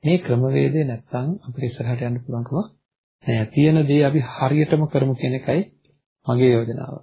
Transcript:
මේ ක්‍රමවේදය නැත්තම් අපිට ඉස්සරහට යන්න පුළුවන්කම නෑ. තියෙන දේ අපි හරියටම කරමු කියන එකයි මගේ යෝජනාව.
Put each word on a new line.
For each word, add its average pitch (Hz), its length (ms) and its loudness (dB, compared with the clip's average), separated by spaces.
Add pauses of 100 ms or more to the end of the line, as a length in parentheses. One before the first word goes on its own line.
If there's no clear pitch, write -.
මේ 160 140 4
ක්‍රමවේදය 135 640 0
නැත්තම් 127 480 -6 (100)
අපිට 127 240 -10
ඉස්සරහට 120 380 -4
යන්න 120 180 -4
පුළුවන්කම 120 380 -6 (680)
නෑ. 113 220 0
තියෙන 151 360 4
දේ 143 220 4
අපි 143 220 2
හරියටම 151 600 0
කරමු 135 300 0
කියන 127 180 -4
එකයි 135 280 -2 (680)
මගේ 123 240 4
යෝජනාව. 117 520 -2